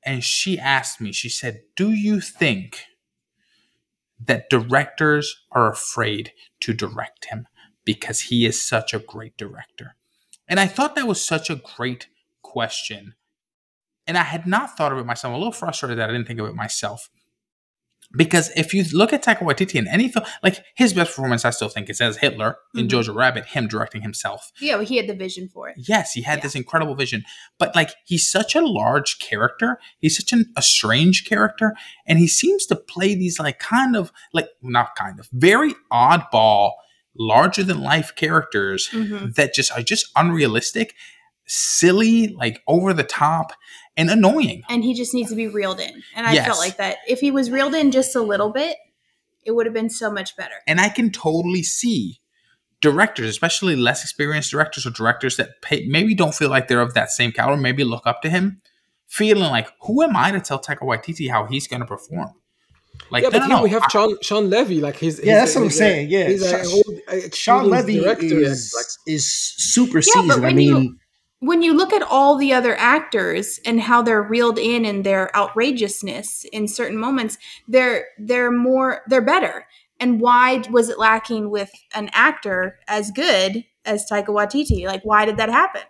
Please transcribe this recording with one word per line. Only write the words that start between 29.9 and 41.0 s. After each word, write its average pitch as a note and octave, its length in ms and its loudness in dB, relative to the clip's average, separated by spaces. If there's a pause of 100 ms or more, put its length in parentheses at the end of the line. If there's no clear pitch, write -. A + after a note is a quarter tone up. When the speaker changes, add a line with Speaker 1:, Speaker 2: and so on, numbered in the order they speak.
Speaker 1:
He's D#3+ 180 0
such - 160 -4
an, A3+ 240 2
a - 60 -2
strange D3+ 600 4
character. G#3+ 520 0 (320)
And D#3+ 100 4
he E3+ 100 6
seems F#4+ 380 0
to - 100 0
play F#3+ 380 -2
these, F3+ 260 -4
like, D3+ 200 -4
kind B3+ 360 0
of, F#3 160 -4 (220)
like, E3 140 -2 (160)
not A#2+ 320 0
kind G2 240 -10
of, - 120 -20
very G#3 440 4 (180)
oddball, A2 800 4 (440)
larger-than-life D3 1000 2
characters E3 760 -2
Speaker 2:
Mm-hmm. G#3 440 -6
Speaker 1:
that C#3+ 180 2
just - 180 -2
are A#2+ 120 -6
just - 320 -2
unrealistic, E3+ 800 0 (500)